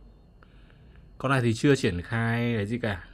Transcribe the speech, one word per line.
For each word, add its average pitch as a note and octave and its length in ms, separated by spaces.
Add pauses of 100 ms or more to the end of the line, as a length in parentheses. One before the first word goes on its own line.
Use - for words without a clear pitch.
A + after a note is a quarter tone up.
(1200)
Con C3 120
này C3+ 100
thì A#2 140
chưa C#3 220
triển F2 260
khai A#2 540
cái G2+ 100
gì A#2 120
cả, G#2+ 360